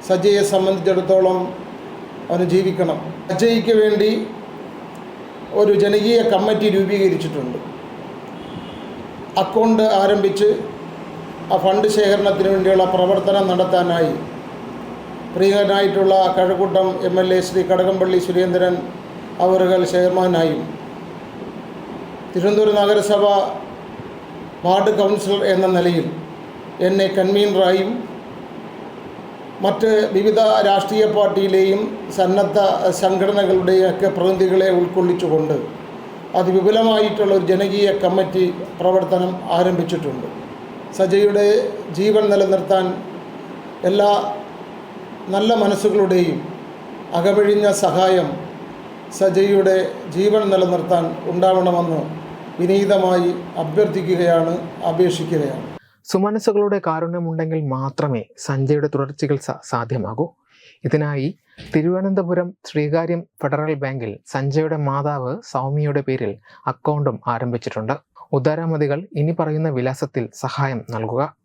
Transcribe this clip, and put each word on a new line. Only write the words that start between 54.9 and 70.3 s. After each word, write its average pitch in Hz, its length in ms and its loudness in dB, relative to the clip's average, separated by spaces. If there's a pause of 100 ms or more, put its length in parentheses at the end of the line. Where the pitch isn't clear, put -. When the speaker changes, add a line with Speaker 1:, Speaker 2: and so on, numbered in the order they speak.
Speaker 2:
സുമനസ്സുകളുടെ 208 840 0
കാരുണ്യമുണ്ടെങ്കിൽ 165 720 -4
മാത്രമേ 135 640 -4 (120)
സഞ്ജയുടെ 143 500 0
തുടർ 139 240 -4
ചികിത്സ 143 400 -4 (120)
സാധ്യമാകൂ. 117 640 -4 (540)
ഇതിനായി 147 540 -2 (380)
തിരുവനന്തപുരം 180 800 -2 (120)
ശ്രീകാര്യം 165 580 -4 (200)
ഫെഡറൽ 151 300 -2
ബാങ്കിൽ 135 520 -6
സഞ്ജയുടെ 147 520 -2
മാതാവ് 143 640 -4 (100)
സൗമ്യയുടെ 143 500 -2
പേരിൽ 127 360 -4 (300)
അക്കൗണ്ടും 135 600 -2
ആരംഭിച്ചിട്ടുണ്ട്. 120 640 -4 (400)
ഉദാരമതികൾ 151 800 -2
ഇനി 151 240 0
പറയുന്ന 156 300 0
വിലാസത്തിൽ 131 640 -4